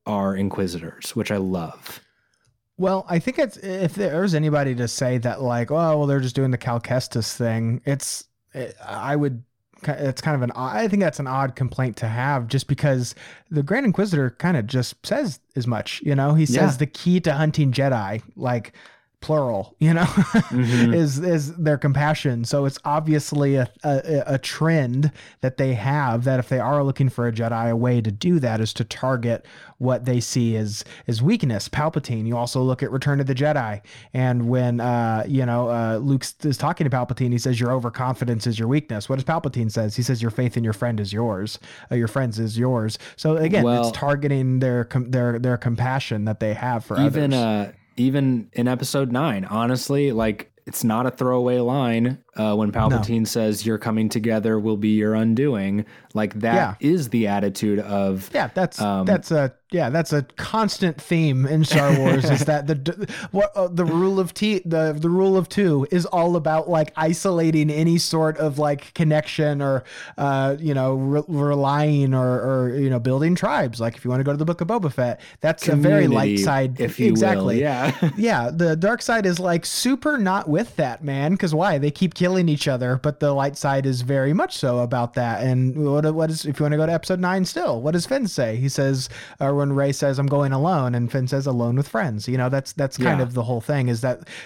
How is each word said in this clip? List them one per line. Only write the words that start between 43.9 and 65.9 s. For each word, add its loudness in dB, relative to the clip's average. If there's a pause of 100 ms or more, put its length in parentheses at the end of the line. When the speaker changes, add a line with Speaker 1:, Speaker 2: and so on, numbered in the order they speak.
Speaker 2:
targeting 0
their 2
com-, -2
their, 0
their 0
compassion -2
that -2
they 0
have -4
for -2
Speaker 1:
even, 2
Speaker 2:
others. 0
Speaker 1:
uh, -18 (260)
even 2
in 0
episode -2
nine, 0
honestly, 0
like, -2 (140)
it's -8
not 2
a 0
throwaway 0
line, 0 (200)
uh, 0
when 2
Speaker 2:
No. -2 (100)
Speaker 1:
Palpatine 0
says, -2
"Your 0
coming 0
together 0
will 0
be 0
your 2
undoing." 0 (300)
Like, -2
that 2 (260)
Speaker 2:
Yeah. 2
Speaker 1:
is 0
the 2
attitude 0
of, -2
Speaker 2:
Yeah, -2
that's, -2
Speaker 1:
um, 0
Speaker 2:
that's 0
a, 0 (200)
yeah, 0
that's -2
a 2 (160)
constant -2
theme 2
in 4
Star 4
Wars, 4
is 2
Speaker 1:
<laughs> -
Speaker 2:
that 0
the 0
d-, -6 (260)
what, 0
uh, 0
the 0
rule 2
of -2
T, 0
the, 0
the 0
rule 4
of 2
two 2